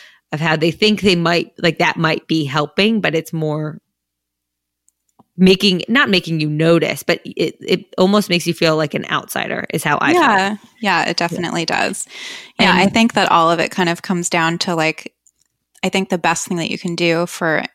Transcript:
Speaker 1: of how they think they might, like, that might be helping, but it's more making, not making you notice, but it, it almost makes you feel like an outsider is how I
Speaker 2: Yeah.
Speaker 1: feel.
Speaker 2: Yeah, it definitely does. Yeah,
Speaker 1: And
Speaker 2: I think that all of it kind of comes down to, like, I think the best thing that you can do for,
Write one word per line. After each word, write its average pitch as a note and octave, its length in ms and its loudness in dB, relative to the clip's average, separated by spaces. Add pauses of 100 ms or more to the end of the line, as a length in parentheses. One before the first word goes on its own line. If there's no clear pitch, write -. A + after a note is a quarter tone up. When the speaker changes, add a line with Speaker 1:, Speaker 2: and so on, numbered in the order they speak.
(320)
Speaker 1:
of D3+ 80 -6
how D#3 160 2
they D#3+ 140 0
think G#3+ 320 0
they F#3+ 140 4
might, E3+ 420 0
like, E3 200 0
that E3+ 200 0
might D#3+ 280 0
be D#3 180 0
helping, D#3 560 0
but E3 140 -2
it's D#3+ 180 -4
more D#3 480 -6 (1600)
making, F#3 520 4
not B3+ 220 2
making E3 300 0
you D3+ 100 0
notice, D#3+ 540 2
but E3 200 -2
it, - 360 -4
it - 360 -4
almost G3+ 320 2
makes F3 180 0
you E3+ 80 0
feel D#3+ 220 2
like D#3 180 -2
an - 140 -4
outsider - 640 -6
is D#3 120 -4
how D3 160 2
I - 120 2
Speaker 2:
Yeah. A3 440 4
Speaker 1:
feel. - 120 -20 (120)
Speaker 2:
Yeah, F#3 280 0
it - 80 -2
definitely E3+ 480 -4
does. - 420 -2 (520)
Yeah, G3 140 4
Speaker 1:
And - 80 4
Speaker 2:
I F#3+ 60 4
think A3+ 260 2
that G3 180 2
all E3 200 4
of E3+ 100 2
it - 100 0
kind F3+ 180 0
of E3+ 140 -4
comes F3 260 -2
down E3+ 300 0
to, F3 160 -4
like, D#3+ 400 -4 (720)
I F#3+ 60 0
think F#3+ 180 -2
the F3+ 100 -2
best E3+ 300 -2
thing F#3 80 -4
that E3 140 -4
you - 80 -6
can E3+ 180 -6
do E3+ 300 0
for, D#3+ 360 -2 (120)